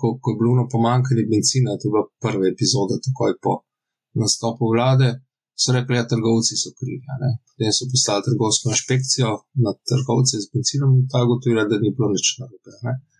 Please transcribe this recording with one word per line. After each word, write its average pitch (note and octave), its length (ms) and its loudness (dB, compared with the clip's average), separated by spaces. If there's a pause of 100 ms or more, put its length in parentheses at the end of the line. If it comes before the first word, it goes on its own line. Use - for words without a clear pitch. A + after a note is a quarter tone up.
ko, A2+ 160 0
ko - 160 -4
je G#2 80 -2
bilo A#2+ 160 4
ono B2 160 2
pomanjkanje A#2 560 2
bencina, G#2+ 480 2
to G#2 120 -2
je G#2 40 -2
bila G#2 120 2 (200)
prva G2 240 0
epizoda G2 560 -2
takoj G#2 320 -2
po G2+ 160 -2 (640)
nastopu A2+ 580 -2
vlade, B2+ 400 4 (460)
so B2+ 160 0
rekli, B2 240 0
ja, A#2 80 0
trgovci A2+ 500 0
so - 160 -6
krivi, B2+ 300 -10
a C3 160 -10
ne. C3+ 120 0 (140)
Potem - 300 -2
so B2+ 160 -4
poslali G#2 340 0
trgovsko G#2+ 480 0
inšpekcijo B2+ 580 0 (280)
na A#2 160 2 (160)
trgovce A#2+ 480 0
z G2 140 -8
bencinom C3+ 420 2
in B2+ 160 4
ta B2 160 2
ugotovila, A#2 400 2
da G#2 160 0
ni G#2 80 2
bilo G2+ 220 0
nič - 260 -2
narobe, G2+ 400 -20
a - 60 -20
ne. A2+ 100 -4 (260)